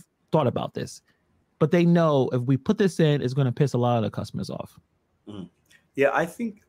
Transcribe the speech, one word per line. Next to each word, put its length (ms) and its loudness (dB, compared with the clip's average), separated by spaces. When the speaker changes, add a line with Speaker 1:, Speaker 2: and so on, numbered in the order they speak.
Speaker 1:
thought 160 2
about 280 -4
this, 260 -10
but 120 2
they 140 4
know 480 4
if 100 0
we 140 0
put 220 0
this 220 0
in, 200 2
it's 140 -4
gonna 180 0
piss 200 0
a 60 -2
lot 200 2
of 60 -2
the 60 -6
customers 400 -10
off. 280 -12
Speaker 2:
Mm. 220 -14
Yeah, 180 2
I 120 0
think, 440 -10